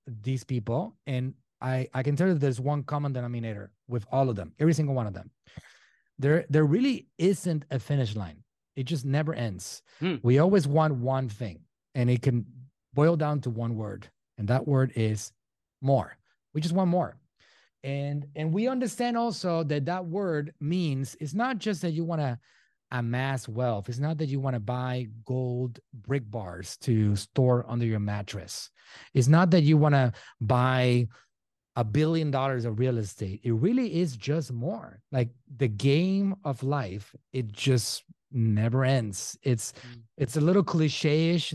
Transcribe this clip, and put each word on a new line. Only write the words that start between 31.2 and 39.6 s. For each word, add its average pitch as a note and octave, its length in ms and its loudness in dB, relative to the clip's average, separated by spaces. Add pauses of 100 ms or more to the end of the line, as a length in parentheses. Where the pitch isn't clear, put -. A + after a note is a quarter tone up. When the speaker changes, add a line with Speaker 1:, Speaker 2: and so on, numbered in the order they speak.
Speaker 1:
a A#2+ 80 0
billion D#3 460 0
dollars C3+ 340 -2
of A2 140 -4
real B2 200 2
estate. G2 460 -6
It A#2 80 0
really F#3+ 480 0
is D3+ 160 -2
just C#3+ 360 -4
more. B2 480 -8 (120)
Like, B2 180 0 (260)
the B2+ 120 0
game F3+ 760 2
of C#3 180 -4
life, A#2 520 -4 (180)
it A#2+ 200 -4
just - 520 0 (260)
never A2+ 540 2
ends. A#2+ 580 -2
It's, B2 300 -2